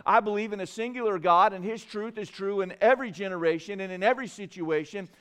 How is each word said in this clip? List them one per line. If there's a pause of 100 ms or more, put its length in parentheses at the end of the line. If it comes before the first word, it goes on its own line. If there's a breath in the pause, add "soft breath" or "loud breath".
I
believe
in
a
singular
God,
and
his
truth
is
true
in
every
generation
and
in
every
situation. (120)